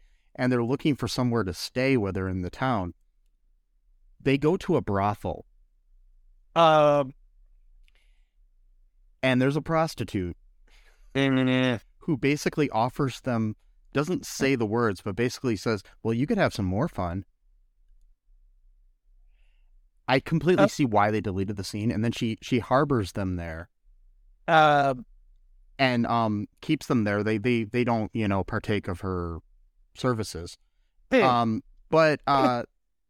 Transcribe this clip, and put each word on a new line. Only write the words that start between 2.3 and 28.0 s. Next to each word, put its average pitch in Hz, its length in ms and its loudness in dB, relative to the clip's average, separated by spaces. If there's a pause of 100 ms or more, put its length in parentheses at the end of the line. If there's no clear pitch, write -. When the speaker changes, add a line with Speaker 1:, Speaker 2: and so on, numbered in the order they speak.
Speaker 1:
the 90 80 -4
town. 107 440 -2 (1300)
They 139 180 2
go 151 200 2
to - 180 -2
a 123 60 2
brothel. 101 640 -2 (1120)
Speaker 2:
Um. 147 580 4 (2000)
Speaker 1:
And 127 200 2
there's 139 140 2
a 156 60 -2
prostitute 117 760 -2 (800)
Speaker 2:
Mm-hmm. 127 640 2 (220)
Speaker 1:
who 160 180 -4
basically 139 540 0
offers 123 500 -2
them, 113 340 -2 (380)
doesn't 151 320 -2
say 135 300 -2
the 117 100 0
words, 107 360 0
but 98 140 -6
basically 120 400 -2
says, 110 280 -2 (180)
"Well, 113 120 0
you 120 120 0
could 208 140 0
have 143 140 2
some 101 120 -4
more 98 220 0
fun." 92 360 -6 (2750)
I 135 120 4
completely 165 460 4
Speaker 2:
Uh, - 20 6
Speaker 1:
see 151 180 0
why 104 260 2
they 107 100 0
deleted 98 340 -2
the 95 80 -6
scene, 107 280 -4
and 101 120 -2
then 117 80 0
she, 113 300 -4
she - 180 0
harbors 127 540 0
them 92 220 -4
there. 85 340 -10 (760)
Speaker 2:
Um, 143 580 4 (720)
Speaker 1:
And, 123 280 2
um, 110 400 0 (140)
keeps - 260 -2
them 123 160 2
there. 104 200 0
They, 110 140 0
they, 117 260 0
they 120 200 -2
don't, 113 300 -2